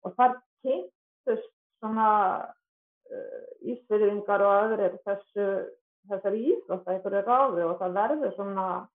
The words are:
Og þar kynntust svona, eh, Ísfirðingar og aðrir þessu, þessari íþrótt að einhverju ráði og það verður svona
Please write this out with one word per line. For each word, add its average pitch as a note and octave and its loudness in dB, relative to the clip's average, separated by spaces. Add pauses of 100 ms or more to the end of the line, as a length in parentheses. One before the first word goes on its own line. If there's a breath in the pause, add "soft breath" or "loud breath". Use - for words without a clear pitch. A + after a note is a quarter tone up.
Og F#3 -10
þar B3 2 (220)
kynntust - -4 (280)
svona, G#3+ 2 (520)
eh, - -12 (200)
Ísfirðingar G#3 0
og G3+ 6 (100)
aðrir G#3+ 0
þessu, G3 -4 (400)
þessari G3+ -2
íþrótt - -2
að F3+ -2
einhverju G3 -2
ráði A#3+ 2
og F3 -2
það F#3 -4
verður A#3 0
svona F#3+ -6